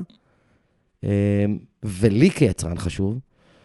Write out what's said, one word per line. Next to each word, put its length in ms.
אה, 420
ולי 480
כיצרן 460
חשוב, 420